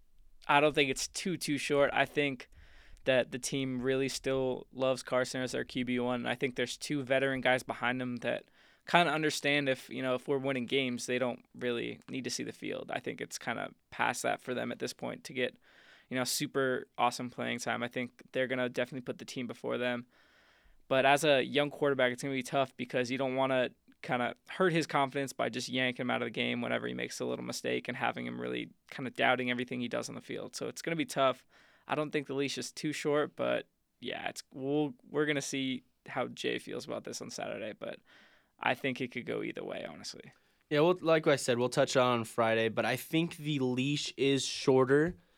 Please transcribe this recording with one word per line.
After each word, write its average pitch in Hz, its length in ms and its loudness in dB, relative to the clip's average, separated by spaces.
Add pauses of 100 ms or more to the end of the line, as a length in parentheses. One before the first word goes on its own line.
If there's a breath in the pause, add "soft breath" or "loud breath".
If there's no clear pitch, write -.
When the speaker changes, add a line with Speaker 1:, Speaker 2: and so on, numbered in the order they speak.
(480)
Speaker 1:
I 143 140 8
don't 147 120 6
think 143 160 4
it's - 200 -4
too, - 260 -4
too 147 220 -2
short. 139 360 4
I 139 120 4
think 139 440 -2 (540 soft breath)
that 127 280 4
the 135 80 -6
team 131 420 -2
really 131 260 2
still 135 640 -2
loves 131 300 0
Carson 127 380 0
as 127 100 -4
their 127 140 -2
Q 127 180 -2
B 123 160 0
one, 123 220 0
and 120 80 -2
I 123 60 0
think 127 200 -2
there's 123 220 -2
two 147 260 -4
veteran 135 380 2
guys 127 200 4
behind 120 400 -2
him 127 160 -4
that 120 280 -4 (400 soft breath)
kinda 170 280 6
understand 147 560 2
if, 131 200 -2
you 131 120 -6
know, 131 140 2
if 123 120 -6
we're 143 100 2
winning 131 280 -2
games, 127 400 0
they 123 120 0
don't 123 280 -2 (120)
really 120 420 -2 (100)
need 127 160 -6
to 120 40 -4
see 123 140 -6
the 113 80 -6
field. - 420 -8
I - 60 -4
think - 220 -6
it's - 160 -10
kinda 110 320 -4 (220)
past 120 320 0
that - 180 0
for 131 120 -6
them 120 200 -4
at 117 60 -8
this 123 120 -4
point - 320 -8
to - 100 -14
get, 127 220 -4 (540 soft breath)
you 127 80 -4
know, 127 80 0
super 131 640 0 (100)
awesome 123 320 0
playing 120 300 -4
time. 117 220 -2
I 120 60 -2
think 123 240 -6 (220)
they're 131 140 2
gonna 127 200 0
definitely 123 380 -4
put 123 140 -8
the 113 60 -14
team 123 220 -8
before 123 300 -4
them. 120 280 -2 (840 soft breath)
But 131 160 6
as 143 180 8
a 139 180 6
young 127 280 2
quarterback, 131 420 2
it's 120 120 -6
gonna 139 120 -2
be 127 80 -2
tough 135 320 0
because 127 340 -2
you 131 80 0
don't 131 180 0
wanna 131 340 2 (320)
kinda 123 340 0 (140)
hurt 185 240 2
his 160 120 2
confidence 139 460 0
by 117 160 -2
just 120 220 -4
yanking 127 340 0
him 123 60 -2
out 120 120 0
of 120 40 0
the 120 60 -4
game 120 280 -2
whenever 120 260 -2
he 120 80 -4
makes 120 280 -6
a 127 40 -2
little 123 200 -4
mistake 123 420 -4
and 127 80 -6
having 120 320 -2
him 120 120 -8
really 123 280 -6 (240)
kinda 127 200 -8
doubting 127 380 2
everything 123 300 -4
he 120 80 -4
does 120 220 -4
on 113 60 -10
the 117 60 -12
field. - 360 -10
So 120 100 -6
it's 123 140 -10
gonna 165 160 -4
be 151 80 0
tough. 131 400 0 (420 soft breath)
I - 80 0
don't 151 160 -2
think 147 160 -2
the 139 60 -6
leash 139 240 -2
is 123 160 -8
too - 180 -4
short, 147 460 0
but 120 280 0 (360)
yeah, - 260 -8
it's, - 160 -10 (100)
we'll, 143 400 -2 (160)
we're 147 160 0
gonna 147 160 0
see 135 420 -4 (220)
how 123 220 -4
Jay 120 320 -4
feels 117 240 -8
about 113 220 -8
this - 160 -8
on - 80 -12
Saturday, 107 500 -8
but - 200 -10 (640 soft breath)
I 127 100 2
think 131 260 -4
it 123 100 -4
could 120 140 -8
go 110 180 -2
either 107 200 -6
way, - 260 -8
honestly. - 420 -16 (380)
Speaker 2:
Yeah, 147 120 4
well, 175 200 6
like 160 260 4
I 147 80 6
said, 127 220 0
we'll 123 100 2
touch 135 300 2
on 123 260 6
Friday, 113 460 2
but 110 160 0
I 120 100 0
think 160 400 -2
the 147 240 -2
leash 131 560 0
is 135 300 2
shorter 139 720 4 (200 soft breath)